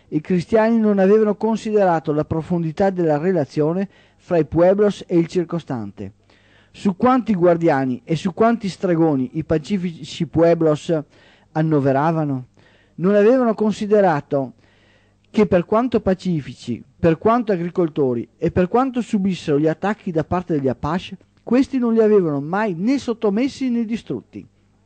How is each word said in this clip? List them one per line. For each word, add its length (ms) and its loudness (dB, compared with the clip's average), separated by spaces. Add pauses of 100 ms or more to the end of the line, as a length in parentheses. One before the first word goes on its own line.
I 120 -4
cristiani 600 0
non 180 2
avevano 380 4
considerato 760 0
la 140 0
profondità 640 -2
della 300 0
relazione 680 -2 (280)
fra 220 -4
i 80 2
Pueblos 600 2
e 140 0
il 80 0
circostante. 840 -8 (580)
Su 260 -4
quanti 380 2
guardiani 680 2
e 120 -2
su 180 -6
quanti 340 0
stregoni 680 0
i 100 -6
pacifici 840 -4
Pueblos 640 2 (600)
annoveravano? 960 0 (480)
Non 180 0
avevano 400 4
considerato 1000 0 (760)
che 180 2
per 180 2
quanto 340 0
pacifici, 840 -4 (160)
per 180 2
quanto 340 0
agricoltori 760 -2 (100)
e 140 -2
per 160 0
quanto 340 0
subissero 560 -2
gli 100 2
attacchi 440 -4
da 120 -2
parte 300 -4
degli 140 -2
Apache, 500 -6 (240)
questi 380 0
non 140 0
li 80 2
avevano 380 4
mai 360 -4
né 240 -2
sottomessi 720 -4
né 120 -2
distrutti. 600 -10 (400)